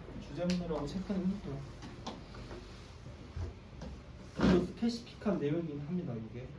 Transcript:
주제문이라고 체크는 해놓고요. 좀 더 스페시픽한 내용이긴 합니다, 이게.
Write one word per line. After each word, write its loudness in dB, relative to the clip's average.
주제문이라고 0
체크는 -2
해놓고요. -2
좀 12
더 4
스페시픽한 2
내용이긴 2
합니다, 0
이게. -8